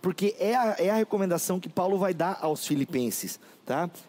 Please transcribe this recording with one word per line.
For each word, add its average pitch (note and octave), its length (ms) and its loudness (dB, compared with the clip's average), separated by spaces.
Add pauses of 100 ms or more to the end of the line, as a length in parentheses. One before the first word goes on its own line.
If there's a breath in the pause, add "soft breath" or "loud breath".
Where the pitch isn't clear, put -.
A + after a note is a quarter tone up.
Porque F#3+ 360 0
é G#3 160 2
a, A3+ 240 2
é F3 120 4
a G#3+ 40 4
recomendação F#3 640 0
que - 80 -12
Paulo F#3+ 300 0
vai F#3 160 0
dar E3+ 260 0
aos D3+ 260 -2
filipenses, B2+ 720 -2 (280 loud breath)
tá? E3 240 -2 (180)